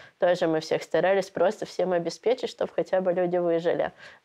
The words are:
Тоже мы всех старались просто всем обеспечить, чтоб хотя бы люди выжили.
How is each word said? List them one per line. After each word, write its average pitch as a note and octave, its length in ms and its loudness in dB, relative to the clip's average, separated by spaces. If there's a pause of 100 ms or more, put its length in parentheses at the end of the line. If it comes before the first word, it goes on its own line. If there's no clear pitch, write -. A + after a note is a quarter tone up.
(180)
Тоже F3 280 2
мы D#3+ 140 0
всех D3+ 220 -2
старались F#3 480 0
просто F#3+ 360 0
всем - 260 -2
обеспечить, F3 580 -2
чтоб - 200 -6
хотя F#3 300 0
бы F#3 120 0
люди F3+ 260 0
выжили. E3 520 0 (340)